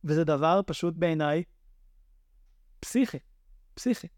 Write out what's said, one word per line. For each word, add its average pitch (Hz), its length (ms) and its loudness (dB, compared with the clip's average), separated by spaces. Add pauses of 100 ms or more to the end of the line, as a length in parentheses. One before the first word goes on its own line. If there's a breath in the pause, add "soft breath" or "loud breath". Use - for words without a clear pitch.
וזה 156 200 2
דבר 160 420 4
פשוט 170 280 -4
בעיניי 160 480 0 (1400)
פסיכי, - 380 -2 (560)
פסיכי. - 320 -2 (120)